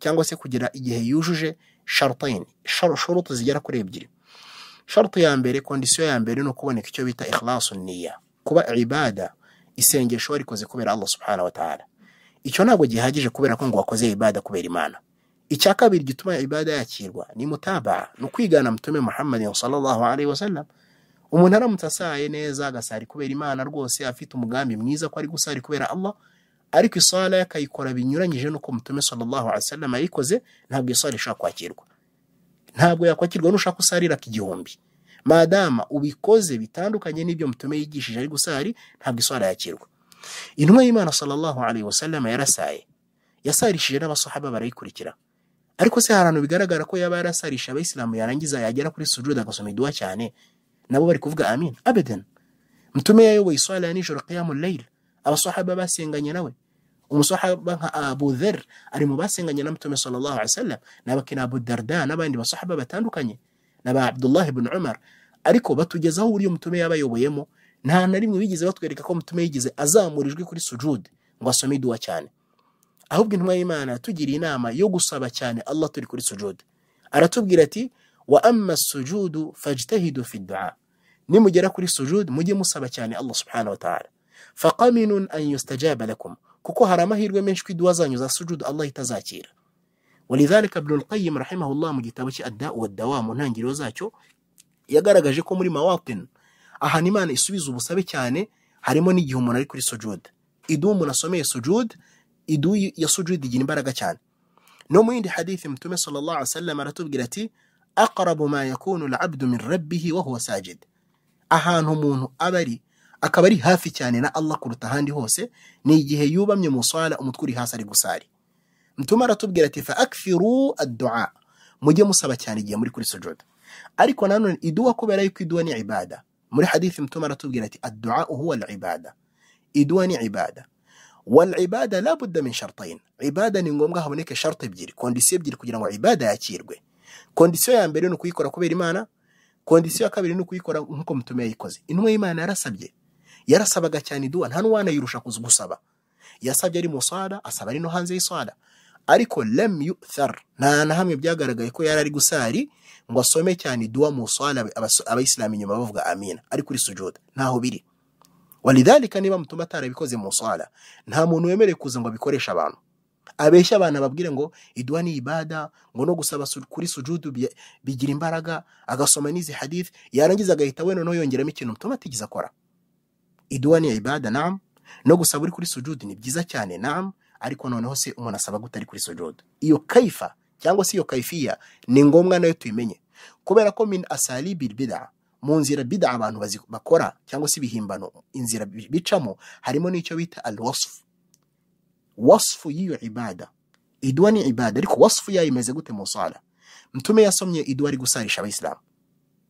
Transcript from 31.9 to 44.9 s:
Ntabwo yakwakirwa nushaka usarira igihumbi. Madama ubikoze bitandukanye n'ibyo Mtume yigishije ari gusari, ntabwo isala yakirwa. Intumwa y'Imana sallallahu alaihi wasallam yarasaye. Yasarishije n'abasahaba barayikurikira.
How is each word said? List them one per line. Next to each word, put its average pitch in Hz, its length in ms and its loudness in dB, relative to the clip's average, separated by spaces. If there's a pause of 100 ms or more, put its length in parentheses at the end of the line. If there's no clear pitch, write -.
Ntabwo 170 300 6
yakwakirwa 170 460 2
nushaka 185 260 0
usarira 170 480 2
igihumbi. 95 520 -8 (460)
Madama 165 640 4
ubikoze 147 680 2
bitandukanye 165 680 -6
n'ibyo 165 240 -4
Mtume 135 300 -6
yigishije 143 400 -6
ari 131 100 -4
gusari, 151 460 -4 (260)
ntabwo 120 200 -4
isala 117 260 -2
yakirwa. 87 400 -6 (680)
Intumwa 196 280 8
y'Imana 214 280 4
sallallahu 143 500 -2
alaihi 113 240 -2
wasallam 151 400 -4
yarasaye. 113 600 -2 (580)
Yasarishije 143 540 0
n'abasahaba 147 520 -4
barayikurikira. - 640 -10 (640)